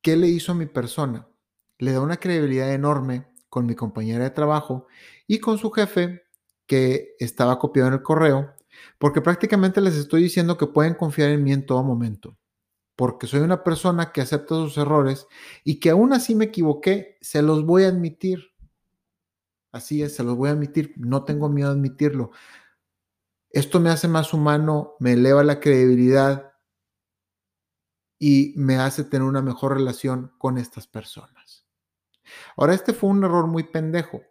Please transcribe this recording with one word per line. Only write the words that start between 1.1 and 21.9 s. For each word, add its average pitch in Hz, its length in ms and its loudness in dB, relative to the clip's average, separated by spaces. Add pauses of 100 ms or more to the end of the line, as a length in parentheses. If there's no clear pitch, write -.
Le 131 120 -2
da 131 100 0
una 165 160 -2
credibilidad 139 560 -2
enorme 135 540 -4 (220)
con 123 160 -4
mi 117 100 -2
compañera 113 480 -6
de 131 60 -4
trabajo 147 580 -4 (400)
y 214 120 0
con 220 180 -2
su 214 140 -6
jefe 180 520 -2 (420)
que 131 540 0
estaba 123 400 0
copiado 131 300 2
en 135 60 0
el 135 80 -6
correo, 143 500 2 (440)
porque 147 240 0
prácticamente 190 600 2
les 185 140 2
estoy 147 280 2
diciendo 175 340 0
que 143 100 0
pueden 151 260 2
confiar 151 360 0
en 147 140 0
mí 139 80 0
en 139 140 -2
todo 127 180 0
momento, 120 540 -6 (580)
porque 123 320 -4
soy 143 140 0
una 180 220 0
persona 170 480 -2
que 139 100 -4
acepta 151 340 -4
sus 151 220 -4
errores 143 500 0 (360)
y - 160 -2
que 165 100 2
aún 226 240 4
así 240 220 0
me 214 100 2
equivoqué, 175 760 -2
se - 200 -2
los 156 240 2
voy 180 180 4
a 190 60 4
admitir. 180 640 -4 (1200)
Así 147 320 -6
es, 147 120 -8
se 127 80 -6
los 120 120 -2
voy 135 140 -2
a 147 40 0
admitir, 147 440 -4
no 131 280 -4
tengo 147 240 -2
miedo 143 200 0
a 139 40 0
admitirlo. 139 580 -2 (1160)